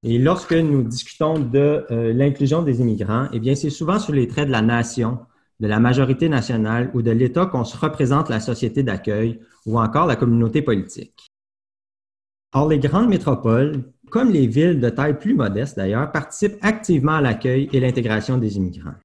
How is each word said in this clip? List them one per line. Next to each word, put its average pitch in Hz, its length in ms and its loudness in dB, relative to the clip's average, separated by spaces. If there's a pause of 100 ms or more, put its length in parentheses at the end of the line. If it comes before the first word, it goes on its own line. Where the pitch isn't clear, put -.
Et 117 160 0
lorsque 170 340 0
nous 147 300 2
discutons 156 560 -4
de, 143 500 0
euh, 117 240 0
l'inclusion 139 480 2
des 135 180 0
immigrants, 113 540 0
eh 117 60 -4
bien, 131 160 0
c'est 143 160 -4
souvent 170 260 -2
sous 208 140 -4
les 131 160 2
traits 147 180 -2
de 139 60 -2
la 117 100 2
nation, 117 560 0 (420)
de 110 80 -2
la 107 140 2
majorité 131 480 2
nationale 117 640 0
ou 120 80 0
de 117 100 2
l'État 127 340 2
qu'on 135 200 -2
se - 100 -14
représente 147 540 0
la 113 100 0
société 117 420 -4
d'accueil 110 600 -2 (240)
ou 110 120 -2
encore 117 280 2
la 135 100 2
communauté 117 460 2
politique. - 720 -4 (1200)
Or, 143 160 2
les 151 100 2
grandes 160 300 2
métropoles, 135 760 0 (260)
comme 233 220 2
les 143 160 4
villes 151 320 2
de 117 100 2
taille 143 300 -2
plus 226 140 -2
modeste 120 420 -2
d'ailleurs, 104 380 -2
participent 202 480 -4
activement 170 540 0
à 156 40 0
l'accueil 131 540 0
et 131 80 2
l'intégration 123 560 0
des 107 180 -2
immigrants. 87 500 -6